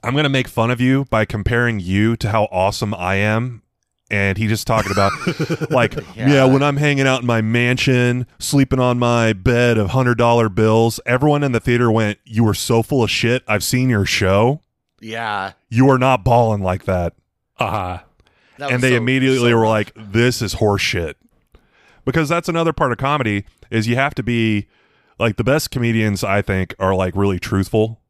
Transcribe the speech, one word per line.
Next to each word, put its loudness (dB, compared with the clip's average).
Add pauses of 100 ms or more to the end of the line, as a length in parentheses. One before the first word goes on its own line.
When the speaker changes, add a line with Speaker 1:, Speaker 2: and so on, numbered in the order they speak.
Speaker 1:
"I'm -2
gonna 2
make 0
fun 0
of -4
you 2
by 0
comparing -2
you 0
to -4
how 2
awesome -2
I -4
am." -2 (480)
And -2
he -2
just -2
talking 0
about, 0 (300)
Speaker 2:
<laughs> -6
Speaker 1:
like, 0 (220)
Speaker 2:
Yeah. 0
Speaker 1:
"Yeah, 6
when 4
I'm 0
hanging 0
out 0
in -6
my 2
mansion, 0 (120)
sleeping 0
on 2
my 2
bed 2
of 0
hundred 2
dollar 2
bills," 2
everyone 2
in -2
the 0
theater 2
went, 0
"You 0
are 2
so 0
full 0
of -2
shit. -2
I've -2
seen 0
your 2
show. 0 (380)
Speaker 2:
Yeah. -8 (160)
Speaker 1:
You 4
are 4
not 0
balling 2
like -4
that." -2 (440)
Speaker 3:
Uh-huh. -6 (580)
Speaker 2:
That -12
Speaker 1:
And -4
Speaker 2:
was -2
Speaker 1:
they 2
Speaker 2:
so, 2
Speaker 1:
immediately 0
Speaker 2:
so 2
Speaker 1:
were 2
Speaker 2:
rough. 2
Speaker 1:
like, -2
"This 0
is -6
horse 0
shit." -4 (920)
Because 0
that's -2
another 0
part 0
of -4
comedy -2 (240)
is -2
you 0
have -2
to -6
be, -2 (520)
like, 0
the -2
best 0
comedians, 0
I 0
think, -4
are, 2
like, -2
really 0
truthful. -2